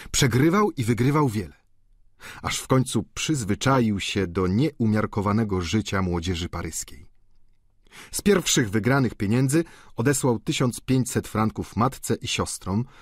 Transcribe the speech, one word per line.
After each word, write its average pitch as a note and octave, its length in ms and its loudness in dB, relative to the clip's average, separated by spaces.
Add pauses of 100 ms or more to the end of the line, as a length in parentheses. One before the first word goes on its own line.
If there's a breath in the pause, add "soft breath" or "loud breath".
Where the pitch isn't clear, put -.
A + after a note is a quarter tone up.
(100)
Przegrywał D#3+ 600 4
i B2 140 -4
wygrywał B2+ 440 2
wiele. G2 280 -6 (840 loud breath)
Aż - 160 -4
w - 80 -12
końcu C3 360 0 (120)
przyzwyczaił A2+ 880 0
się F#2+ 260 -2
do F2+ 200 0
nieumiarkowanego G#2+ 1120 0
życia G2 420 -2
młodzieży F2 460 -2
paryskiej. - 580 -10 (1040 loud breath)
Z - 100 -6
pierwszych C3+ 480 2
wygranych A#2 440 2
pieniędzy C3 500 2 (320 loud breath)
odesłał B2+ 420 2
tysiąc C3 420 -2
pięćset B2 480 0
franków G#2+ 480 -2
matce A2 380 0
i - 140 -8
siostrom, G#2 560 -2 (180 loud breath)